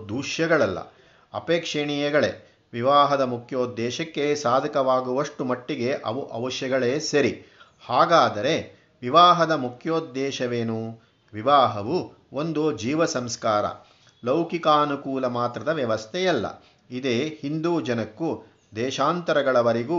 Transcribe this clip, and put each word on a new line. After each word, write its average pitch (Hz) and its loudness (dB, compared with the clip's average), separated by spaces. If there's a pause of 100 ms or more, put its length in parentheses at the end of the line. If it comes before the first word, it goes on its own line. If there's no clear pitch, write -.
ದೂಷ್ಯಗಳಲ್ಲ, 131 0 (540)
ಅಪೇಕ್ಷಣೀಯಗಳೇ. 147 0 (420)
ವಿವಾಹದ 139 4
ಮುಖ್ಯೋದ್ದೇಶಕ್ಕೆ 123 -4 (120)
ಸಾಧಕವಾಗುವಷ್ಟು 131 0
ಮಟ್ಟಿಗೆ 123 -4 (140)
ಅವು 117 -6 (100)
ಅವಶ್ಯಗಳೇ 127 -2
ಸರಿ. 143 2 (520)
ಹಾಗಾದರೆ 131 4 (460)
ವಿವಾಹದ 165 6
ಮುಖ್ಯೋದ್ದೇಶವೇನು? 127 -4 (540)
ವಿವಾಹವು 113 2 (360)
ಒಂದು 151 -4 (140)
ಜೀವ 147 0
ಸಂಸ್ಕಾರ, 117 -2 (580)
ಲೌಕಿಕಾನುಕೂಲ 147 0
ಮಾತ್ರದ 120 -4
ವ್ಯವಸ್ಥೆಯಲ್ಲ. 135 -2 (420)
ಇದೇ 127 -2 (200)
ಹಿಂದೂ 156 -4 (100)
ಜನಕ್ಕೂ 117 -4 (440)
ದೇಶಾಂತರಗಳವರೆಗೂ 131 0